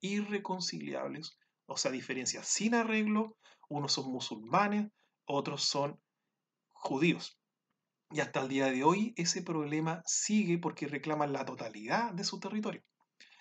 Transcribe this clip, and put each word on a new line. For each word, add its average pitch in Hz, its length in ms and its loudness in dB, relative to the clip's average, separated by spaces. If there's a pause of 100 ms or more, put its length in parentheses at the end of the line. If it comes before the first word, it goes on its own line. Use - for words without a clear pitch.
irreconciliables, 185 1400 -4 (300)
o 135 100 -8
sea, 131 140 0
diferencias 127 560 -4
sin 226 280 2
arreglo. 220 640 2 (320)
Unos - 240 0
son 127 180 -2
musulmanes, 175 800 0 (340)
otros 143 380 -2
son 143 360 0 (720)
judíos. - 680 0 (720)
Y 151 80 -2
hasta 139 220 0
el 135 60 0
día 135 200 4
de 131 160 2
hoy 202 340 6
ese 175 240 0
problema 160 640 0
sigue 180 540 2
porque 160 260 -4
reclaman 147 480 0
la 135 120 -2
totalidad 123 680 -2
de 185 100 -4
su 196 160 -4
territorio. 208 440 -4 (580)